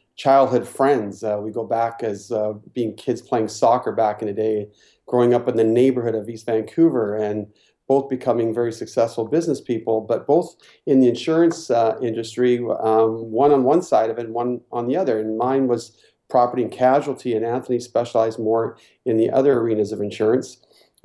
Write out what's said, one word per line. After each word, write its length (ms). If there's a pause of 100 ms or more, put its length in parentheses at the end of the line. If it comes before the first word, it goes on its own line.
(160)
childhood 520
friends. 560
Uh, 180
we 100
go 140
back 380
as, 280
uh, 220 (200)
being 220
kids 260
playing 260
soccer 440
back 300
in 60
the 60
day, 340 (380)
growing 280
up 140
in 100
the 60
neighborhood 520
of 140
East 160
Vancouver, 680
and 320 (400)
both 220
becoming 440
very 180
successful 560
business 340
people, 400
but 260
both 280 (300)
in 140
the 80
insurance, 640
uh, 300
industry, 580 (200)
um, 520
one 200
on 120
one 180
side 280
of 100
it 60
and 80
one 280 (100)
on 160
the 100
other. 220
And 180
mine 300
was 300 (320)
property 320
and 100
casualty, 640
and 120
Anthony 340
specialized 600
more 380 (280)
in 120
the 140
other 280
arenas 320
of 100
insurance. 560 (480)